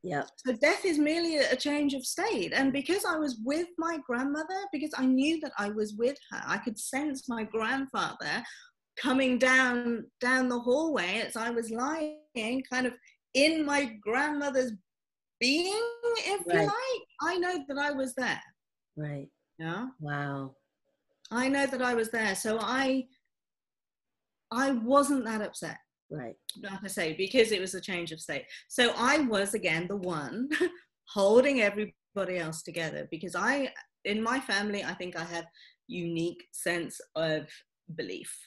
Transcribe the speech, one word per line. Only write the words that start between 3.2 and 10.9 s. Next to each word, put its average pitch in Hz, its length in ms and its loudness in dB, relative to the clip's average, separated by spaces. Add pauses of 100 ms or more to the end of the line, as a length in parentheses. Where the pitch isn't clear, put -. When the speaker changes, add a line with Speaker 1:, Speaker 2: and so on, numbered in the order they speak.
Speaker 2:
with 311 220 0 (100)
my 330 300 -2
grandmother, 294 540 -2 (120)
because 302 240 -4
I 262 100 2
knew 277 340 4
that 302 180 -6
I 208 120 -2
was 214 260 -2
with 247 200 0 (140)
her, - 160 -8
I 180 120 -2
could 214 200 -6
sense 269 500 -4
my 233 140 -2
grandfather 220 1000 -4 (520)
coming 254 420 2
down, 247 680 4 (140)
down 254 280 4
the 240 120 0
hallway 240 680 2